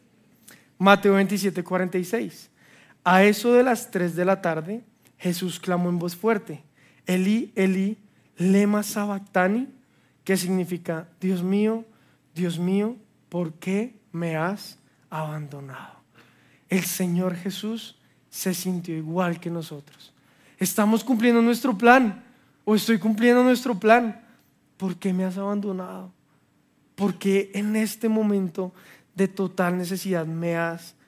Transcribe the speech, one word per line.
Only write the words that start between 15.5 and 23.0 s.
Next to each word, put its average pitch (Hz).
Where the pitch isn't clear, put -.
El 180
Señor 180
Jesús 202
se -
sintió 175
igual 170
que 170
nosotros. 160
¿Estamos 214
cumpliendo 233
nuestro 233
plan? 240
¿O 214
estoy 220
cumpliendo 226